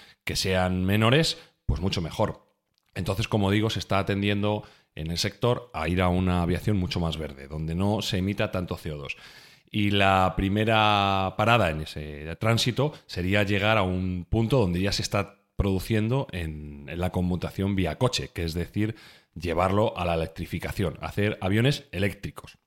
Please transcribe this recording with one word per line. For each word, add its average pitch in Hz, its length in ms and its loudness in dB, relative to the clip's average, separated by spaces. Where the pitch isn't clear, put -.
que 78 120 -6
sean 92 480 0
menores, 110 540 2
pues - 120 0
mucho 95 220 -2
mejor. 82 460 -4
Entonces, 95 320 -2
como 101 240 2
digo, 107 180 2
se 104 100 -4
está 95 200 -2
atendiendo 101 640 0
en 80 160 -6
el 85 80 -2
sector - 540 -2
a 78 160 -2
ir 90 120 2
a 92 60 4
una 90 340 2
aviación 87 360 0
mucho 90 220 -2
más 80 180 -2
verde, 69 300 -10
donde 80 280 -6
no 101 260 0
se - 160 -2
emita 101 320 -2
tanto 90 280 -4
C 80 160 -8
O 73 40 -8
dos. 67 180 -10
Y 104 180 0
la 98 480 4
primera 101 1000 2
parada 110 320 4
en 78 120 -2
ese 76 580 -10
tránsito 117 540 2
sería 95 360 0
llegar 101 340 2
a 104 40 4
un 92 480 -2
punto 113 300 2
donde 90 200 2
ya 98 140 0
se - 80 -2
está - 380 -4
produciendo 107 720 0
en, 76 560 -8
en 82 120 -8
la 87 120 0
conmutación 90 640 0
vía 85 220 0
coche, 71 360 -2
que 87 120 -4
es 80 80 -2
decir, 101 420 -2
llevarlo 92 640 2
a 90 80 -4
la 85 80 2
electrificación, 82 880 -4
hacer 101 400 -2
aviones 113 500 2
eléctricos. - 760 -6